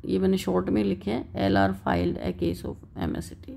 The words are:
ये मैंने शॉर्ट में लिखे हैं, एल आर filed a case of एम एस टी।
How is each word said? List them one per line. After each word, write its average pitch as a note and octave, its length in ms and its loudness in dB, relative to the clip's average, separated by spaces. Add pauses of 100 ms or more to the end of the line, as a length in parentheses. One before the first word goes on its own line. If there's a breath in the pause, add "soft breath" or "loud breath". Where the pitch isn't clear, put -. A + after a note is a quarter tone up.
ये F#3 140 0
मैंने F#3+ 200 4
शॉर्ट F#3 300 0
में G3 160 2
लिखे G3 260 -2
हैं, - 260 -4
एल G3 200 4
आर F#3+ 220 4
filed F3 440 0
a F3+ 120 -2
case F3 300 -2
of - 120 -8 (220)
एम - 180 -2
एस - 200 -8
टी। - 200 -16